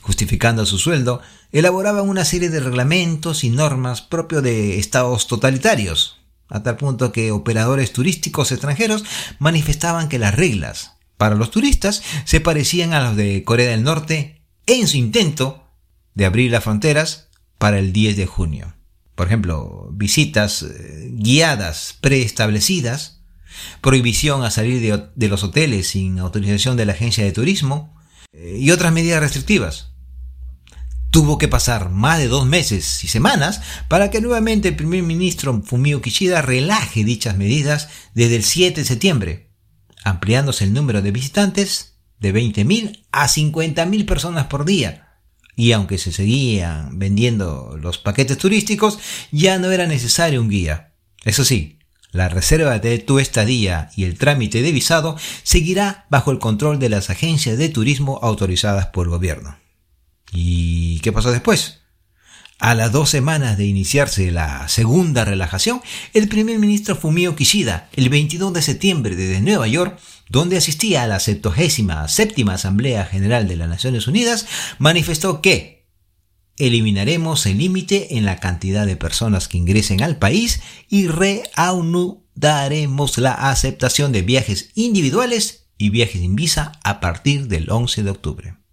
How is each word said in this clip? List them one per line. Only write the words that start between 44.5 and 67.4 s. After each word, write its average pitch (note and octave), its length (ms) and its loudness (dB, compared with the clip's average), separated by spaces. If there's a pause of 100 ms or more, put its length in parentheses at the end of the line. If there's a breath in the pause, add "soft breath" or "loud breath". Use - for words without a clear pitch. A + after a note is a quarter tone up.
día. D3 460 -2 (440)
Y A#2 180 4
aunque G2 260 0
se F2 140 -6
seguían F#2+ 840 0
vendiendo G2 800 0
los E2+ 200 -6
paquetes B2+ 400 -2
turísticos, G#3 600 0 (340 loud breath)
ya F#3 260 4
no F#3 120 0
era F3+ 160 2
necesario C#3+ 540 0
un A2+ 80 2
guía. E2 460 -2 (300)
Eso A2+ 200 2
sí, F#2+ 340 -2 (320)
la F2+ 200 0
reserva B2+ 480 2
de A#2 200 0
tu C3+ 200 2
estadía G#2 760 0
y F#2+ 100 -2
el F2 120 -4
trámite A#2+ 460 2
de E3 100 2
visado D#3 420 0 (280 loud breath)
seguirá F#3+ 680 2
bajo C#3 220 2
el C3 80 0
control C3+ 400 0
de B2+ 100 0
las G2+ 220 -2
agencias B2+ 480 0
de D#3+ 100 0
turismo C#3 540 0
autorizadas G2+ 640 0
por F2 220 -4
el - 20 -2
gobierno. D#2 480 -6 (760)
¿Y E2+ 680 0
qué G#2+ 120 -2
pasó A2 180 0
después? - 500 0 (800 loud breath)
A A#2 160 2
las A2+ 180 2
dos D3 180 2
semanas C3+ 480 0
de G2+ 80 2
iniciarse G2 640 0
la D2+ 380 -4
segunda B2 580 2
relajación, G2 560 -2 (320 loud breath)
el G#3+ 140 4
primer A3 320 0
ministro G#3 360 2
Fumio E3 400 0
Kishida, B2+ 560 0